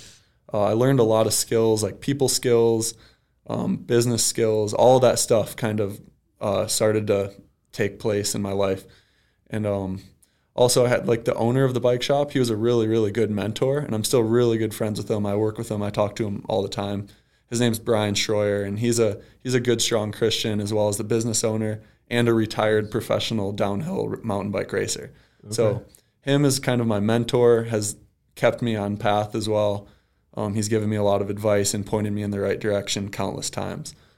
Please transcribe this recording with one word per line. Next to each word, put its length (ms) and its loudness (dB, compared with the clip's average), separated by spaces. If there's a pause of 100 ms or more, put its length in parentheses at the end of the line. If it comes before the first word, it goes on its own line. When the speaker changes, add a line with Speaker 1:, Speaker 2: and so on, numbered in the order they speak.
(520)
Speaker 1:
Uh, 100 0
I 100 2
learned 280 4
a 40 0
lot 220 4
of 80 -2
skills, 480 2
like 180 -4
people 280 0
skills, 680 2 (520)
um, 300 -4
business 480 2
skills, 500 0
all 260 8
that 180 4
stuff 380 0
kind 240 -2
of, 200 -6 (400)
uh, 260 -2
started 420 0
to 240 0 (400)
take 260 -2
place 360 -2
in 60 -4
my 120 -4
life. 320 -2 (680)
And, 160 -4
um, 340 -4 (540)
also 320 4
I 20 2
had, 200 0
like, 160 2
the 100 0
owner 300 2
of 100 2
the 60 -2
bike 220 0
shop, 300 0
he 60 0
was 120 2
a 60 0
really, 300 2
really 240 2
good 200 0
mentor, 480 -2
and 160 -6
I'm 100 -2
still 180 2
really 360 4
good 160 -2
friends 240 -4
with 120 -6
him. 160 -2
I 100 -2
work 220 -2
with 120 -6
him. 120 -4
I 80 -4
talk 260 0
to 100 -2
him 220 -8
all 140 0
the 60 -2
time. 400 -6 (420)
His 100 -2
name's 180 0
Brian 360 0
Schroyer, 520 0
and 120 -6
he's 200 0
a, 220 0 (220)
he's 120 -6
a 60 2
good, 220 0
strong 300 -2
Christian, 480 -2
as 120 -4
well 160 2
as 80 -2
the 80 -6
business 400 -2
owner 380 -2 (260)
and 200 2
a 60 6
retired 560 0
professional 640 -2
downhill 580 -2
r-, 120 -8
mountain 280 -4
bike 220 -4
racer. 400 -6 (380)
So 160 2
Speaker 2:
Okay. 180 -2 (380)
Speaker 1:
him 220 2
is 160 2
kind 200 0
of 60 0
my 140 0
mentor, 640 4
has 320 -4 (380)
kept 280 2
me 140 0
on 220 -2
path 360 0
as 140 -4
well. 380 0 (480)
Um, 200 -4
he's 140 -2
given 220 0
me 60 0
a 60 0
lot 200 4
of 80 -4
advice 440 0
and 120 -4
pointed 260 -2
me 100 -4
in 80 -4
the 100 -2
right 180 0
direction 520 -2
countless 400 -6
times. 440 -8 (240)